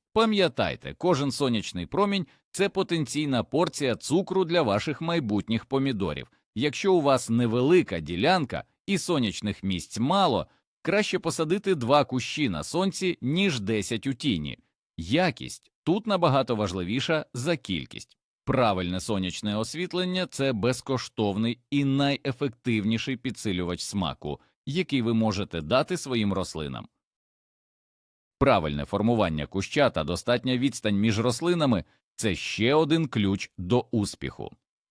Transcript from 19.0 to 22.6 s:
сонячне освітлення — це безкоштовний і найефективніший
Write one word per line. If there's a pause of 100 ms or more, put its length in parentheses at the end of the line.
сонячне
освітлення —
це
безкоштовний (120)
і
найефективніший